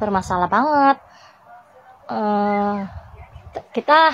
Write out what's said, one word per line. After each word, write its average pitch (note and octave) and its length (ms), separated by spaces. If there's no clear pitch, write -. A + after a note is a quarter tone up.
bermasalah F#3 480
banget. C#4 480
Eh, G#3 680
t-, - 120
kita D#4 360